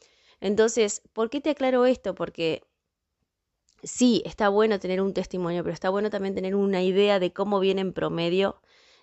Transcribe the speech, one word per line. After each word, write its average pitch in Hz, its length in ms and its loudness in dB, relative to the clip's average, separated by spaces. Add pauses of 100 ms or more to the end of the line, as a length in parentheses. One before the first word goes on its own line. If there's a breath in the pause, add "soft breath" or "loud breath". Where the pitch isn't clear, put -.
(400 soft breath)
Entonces, 214 640 0 (100)
¿por 226 180 -4
qué 285 100 -6
te 311 100 0
aclaro 254 360 2
esto? 240 280 0
Porque 165 480 -4 (1200)
sí, 240 440 2
está 208 220 -2
bueno 208 300 4
tener 185 220 -2
un 196 140 -2
testimonio, 175 480 -4
pero 170 100 -4
está 185 180 -4
bueno 202 200 -2
también 196 240 -4
tener 190 200 -4
una 196 280 2
idea 196 360 4
de 180 140 0
cómo 202 280 0
viene 190 200 2
en 190 120 -4
promedio 170 680 -2 (420 soft breath)